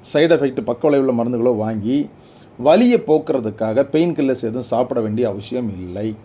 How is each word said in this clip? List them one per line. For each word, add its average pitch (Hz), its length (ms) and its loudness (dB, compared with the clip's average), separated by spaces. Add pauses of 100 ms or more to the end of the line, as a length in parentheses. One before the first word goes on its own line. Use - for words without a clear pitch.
(140)
சைடு 160 240 4
எஃபெக்ட் 135 320 0
பக்க 120 180 -4
விளைவுள்ள 135 320 2
மருந்துகளோ 120 340 0 (100)
வாங்கி 110 340 -2 (680)
வலியை 226 320 6 (100)
போக்குறதுக்காக 127 760 0 (100)
பெயின் 165 220 2
கில்லர்ஸ் 131 320 0
எதுவும் 120 220 -8
சாப்பிட 127 340 0
வேண்டிய 110 280 -2
அவசியம் 110 360 -6 (160)
இல்லை. 98 220 -8 (180)